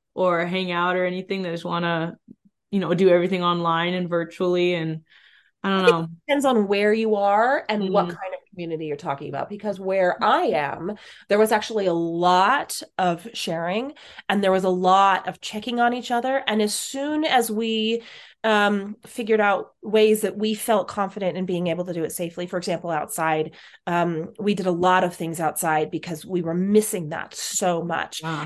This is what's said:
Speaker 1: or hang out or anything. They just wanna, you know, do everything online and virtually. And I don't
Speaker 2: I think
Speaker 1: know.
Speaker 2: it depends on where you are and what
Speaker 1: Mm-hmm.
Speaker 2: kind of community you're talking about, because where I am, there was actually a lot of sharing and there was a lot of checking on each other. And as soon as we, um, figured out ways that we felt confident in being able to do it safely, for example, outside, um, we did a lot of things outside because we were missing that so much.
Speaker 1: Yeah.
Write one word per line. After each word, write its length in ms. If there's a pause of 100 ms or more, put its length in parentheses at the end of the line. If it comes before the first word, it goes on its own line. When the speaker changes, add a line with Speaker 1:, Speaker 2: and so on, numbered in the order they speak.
(140)
Speaker 1:
or 320
hang 280
out 240
or 80
anything. 360
They 100
just 120
wanna, 540 (540)
you 80
know, 140
do 160
everything 340
online 500
and 160
virtually. 640
And 300 (600)
I 60
don't 100
Speaker 2:
I 60
think 120
Speaker 1:
know. 60
Speaker 2:
it 60 (180)
depends 180
on 220
where 240
you 240
are 540
and 200
what 180
Speaker 1:
Mm-hmm. 80
Speaker 2:
kind 180
of 60 (100)
community 380
you're 100
talking 320
about, 180
because 320
where 420
I 260
am, 480 (340)
there 100
was 120
actually 340
a 80
lot 880 (160)
of 360
sharing 600 (340)
and 160
there 80
was 140
a 40
lot 580
of 120
checking 400
on 140
each 180
other. 360
And 140
as 120
soon 520
as 240
we, 540 (400)
um, 640
figured 340
out 320 (100)
ways 400
that 160
we 160
felt 360
confident 480
in 80
being 220
able 180
to 80
do 100
it 80
safely, 340
for 120
example, 320
outside, 640 (320)
um, 500
we 160
did 120
a 60
lot 340
of 100
things 240
outside 520
because 340
we 160
were 120
missing 560
that 240
so 480
much. 400
Speaker 1:
Yeah. 240